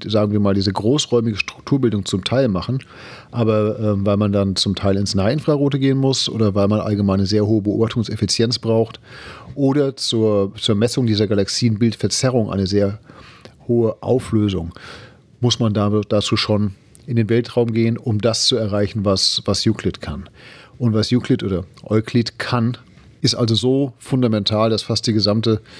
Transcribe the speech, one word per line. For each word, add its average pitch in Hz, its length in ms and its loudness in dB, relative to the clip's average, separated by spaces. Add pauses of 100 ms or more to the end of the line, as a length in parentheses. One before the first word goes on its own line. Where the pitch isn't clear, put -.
sagen 104 280 2
wir 104 80 2
mal, 98 140 2
diese 98 180 0
großräumige 113 640 0
Strukturbildung 113 680 -2
zum 95 220 -4
Teil 127 240 0
machen, 107 300 -2 (520)
aber, 107 480 0
ähm, 104 260 0
weil 101 120 2
man 104 160 2
dann 98 240 0
zum 98 180 -2
Teil 98 220 0
ins 98 180 -2
Nahinfrarote 139 640 0
gehen 135 200 2
muss 135 280 0
oder 107 260 0
weil 101 140 2
man 107 140 2
allgemein 101 400 2
eine 95 60 0
sehr 104 200 2
hohe 110 140 2
Beobachtungseffizienz 110 1000 0
braucht 113 400 0 (560)
oder 135 400 2
zur, 107 600 0
zur 107 200 0
Messung 120 300 0
dieser 107 220 2
Galaxienbildverzerrung 110 1200 0
eine 95 160 0
sehr 101 320 0 (720)
hohe 117 320 2
Auflösung, 104 720 0 (680)
muss 120 200 0
man 113 140 0
da, 104 360 2
dazu 107 260 0
schon 104 380 0 (320)
in 123 120 -2
den 107 120 0
Weltraum 120 440 0
gehen, 113 240 0
um 104 240 -2
das 113 260 0
zu 135 80 2
erreichen, 104 500 -2
was, - 400 2
was - 220 0
Euclid 104 340 -2
kann. 76 280 -12 (500)
Und 117 140 0
was 107 180 0
Euclid 123 320 0
oder 92 220 -2 (180)
Euclid 110 560 0
kann, 120 380 -2 (440)
ist 123 140 0
also 113 200 0
so 131 440 0
fundamental, 110 680 0
dass 110 140 -2
fast 113 240 -4
die 113 60 0
gesamte 107 480 2 (180)